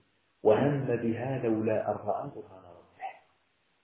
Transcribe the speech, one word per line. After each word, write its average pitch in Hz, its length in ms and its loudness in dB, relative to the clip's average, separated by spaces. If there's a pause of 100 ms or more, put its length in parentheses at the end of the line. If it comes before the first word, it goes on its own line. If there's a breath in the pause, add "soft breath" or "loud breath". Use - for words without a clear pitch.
(440)
وهم 127 420 4
بها 120 580 -2
لولا 110 480 0
أن 101 40 -2 (100)
رأى 120 300 -4
برهان 95 300 -16
ربه، - 460 -16 (720)